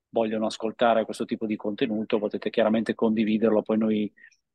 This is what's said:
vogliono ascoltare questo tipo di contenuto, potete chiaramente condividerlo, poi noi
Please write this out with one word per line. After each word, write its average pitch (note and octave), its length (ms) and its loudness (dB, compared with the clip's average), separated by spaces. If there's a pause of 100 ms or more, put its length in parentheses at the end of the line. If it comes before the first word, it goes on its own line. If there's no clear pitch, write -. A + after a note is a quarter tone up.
(160)
vogliono A2 300 0
ascoltare A2 580 2
questo A2 220 -6
tipo A2+ 180 -6
di G#2+ 120 -2
contenuto, G#2+ 600 -2
potete G#2 300 -4
chiaramente A2 460 2
condividerlo, A2 680 2
poi A2 160 -2
noi G#2+ 360 0 (420)